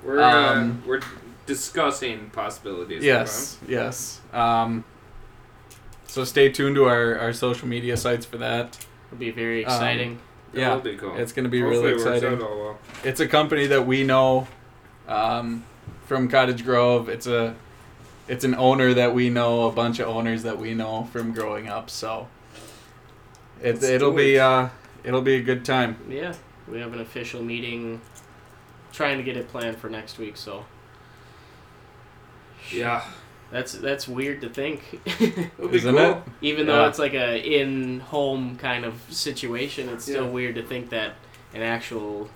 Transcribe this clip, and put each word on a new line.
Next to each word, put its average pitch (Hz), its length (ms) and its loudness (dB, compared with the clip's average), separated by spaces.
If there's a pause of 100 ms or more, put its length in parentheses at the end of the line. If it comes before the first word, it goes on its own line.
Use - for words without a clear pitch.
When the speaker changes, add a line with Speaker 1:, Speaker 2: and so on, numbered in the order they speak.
Speaker 1:
We're, 139 200 0
Speaker 2:
Um, 139 600 4
Speaker 1:
uh, 123 40 -8
we're 135 120 0 (460)
discussing 131 840 -4
possibilities 95 680 -8
with 147 60 -4
Speaker 2:
Yes, 127 520 2
Speaker 1:
them. - 140 -12
Speaker 2:
yes. 123 500 -4 (120)
Um, 117 520 2 (1200)
so 127 180 -4
stay 139 260 6
tuned 139 260 0
to 135 80 8
our, 117 340 4
our 117 140 -2
social 123 360 -2
media 120 280 -2
sites 117 300 -2
for 117 120 -12
that. 120 460 -4 (240)
Speaker 3:
It'll 120 100 -16
be 120 120 -6
very 113 340 -2
Speaker 2:
Um, 123 100 -2
Speaker 3:
exciting. 120 440 -2 (360)
Speaker 1:
It 127 60 -2
Speaker 2:
yeah, 123 140 2
Speaker 1:
will 123 80 -2
be 107 140 -6
cool. 95 200 -8
Speaker 2:
it's 117 160 -4
gonna 127 160 -2
be 123 140 0
Speaker 1:
Hopefully 120 180 2
Speaker 2:
really 120 120 4 (100)
Speaker 1:
it - 20 0
works 123 180 2
Speaker 2:
exciting. 123 200 0
Speaker 1:
out 107 80 -4
all 104 80 -6
well. 107 200 -8 (260)
Speaker 2:
It's 135 160 -2
a 147 60 4
company 151 420 2
that 135 180 4
we 135 180 2
know, 131 420 4 (600)
um, 117 560 -2 (420)
from 131 220 0
Cottage 127 340 4
Grove. 120 460 4
It's 117 180 -6
a, 117 280 0 (720)
it's 123 160 -4
an 127 120 4
owner 127 360 6
that 123 220 4
we 123 160 4
know, 120 360 2
a 113 60 2
bunch 117 260 0
of 120 100 -2
owners 113 340 -2
that 110 160 -4
we 113 160 -6
know 113 360 -4
from 117 220 -4
growing 107 360 -6
up. 113 200 -8
So 113 400 -8 (1300)
it, 120 140 2
Speaker 1:
Let's 120 80 -2
Speaker 2:
it'll 127 260 6
Speaker 1:
do 135 80 2
Speaker 2:
be, 139 160 6
Speaker 1:
it. 131 60 8
Speaker 2:
uh, 131 280 6 (360)
it'll 127 180 0
be 135 140 4
a 127 60 0
good 123 220 -2
time. 123 320 0 (100)
Speaker 3:
Yeah, 160 280 -8 (340)
we 113 120 -10
have 117 120 -10
an 117 80 -10
official 117 420 -10
meeting, 117 600 -8 (880)
trying 143 240 -2
to 131 80 -6
get 127 140 -6
it 117 100 -10
planned 117 300 -6
for 113 100 -12
next 110 300 -12
week. 107 180 -10
So 104 300 -12 (2000)
Speaker 1:
Yeah. 120 320 -2 (480)
Speaker 3:
that's, 127 220 -6
that's 139 360 -4
weird 139 340 -4
to 117 60 -8
think. 147 540 -8
<laughs> 185 180 -6
Speaker 1:
It'll 180 480 -2
be 180 80 0
Speaker 2:
Isn't 127 200 4
Speaker 1:
cool. 165 140 8
Speaker 2:
it? 170 80 -2 (220)
Speaker 3:
Even 151 260 0
though 147 160 6
Speaker 2:
Yeah. 147 60 6
Speaker 3:
it's 147 100 -4
like 139 160 0
a 120 240 0 (220)
in-home 131 960 -2
kind 120 280 -4
of 113 160 -8 (100)
situation, 135 800 -6
it's 117 160 -10
still 139 220 -4
Speaker 2:
Yeah. 123 40 -4
Speaker 3:
weird 123 260 -4
to 113 60 -6
think 123 280 -10
that 110 240 -4 (400)
an 110 80 -8
actual 107 720 -6